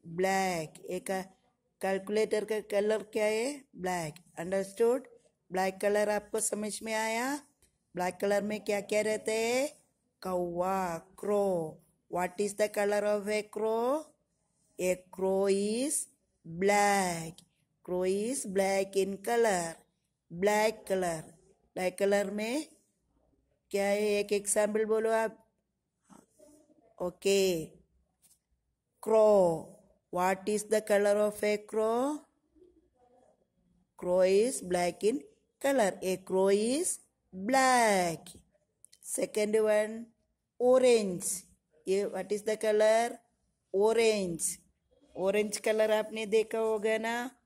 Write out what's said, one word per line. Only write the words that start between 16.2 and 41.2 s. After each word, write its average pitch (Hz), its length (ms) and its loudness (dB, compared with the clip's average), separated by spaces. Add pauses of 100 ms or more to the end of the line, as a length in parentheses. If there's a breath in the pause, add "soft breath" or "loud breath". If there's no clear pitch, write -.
black। 185 960 0 (420)
Crow 180 200 -4
is 208 400 -2
black 196 520 -2
in 190 200 -2
color। 196 560 0 (600)
ब्लैक 208 540 0
कलर, 180 340 -2 (540)
ब्लैक 185 220 -4
कलर 196 340 2
में 226 340 -4 (1040)
क्या 196 140 -2
है? 202 160 0
एक 202 320 0
एग्जांपल 208 520 0
बोलो 220 260 0
आप। 220 260 0 (1600)
ओके, 180 680 0 (1400)
crow। 208 640 4 (500)
What 190 340 -2
is 208 240 -2
the 214 80 2
color 202 400 2
of 208 220 -2
a 208 140 0 (140)
crow? 233 460 -2 (1800)
Crow 180 220 0
is 202 400 4
black 175 420 -2
in 233 180 0 (440)
color। 247 260 2 (120)
A 185 140 -2
crow 190 320 0
is 233 420 0 (420)
black। 214 960 4 (720)
Second - 600 -2
one, 214 320 2 (640)
orange। 240 720 4 (560)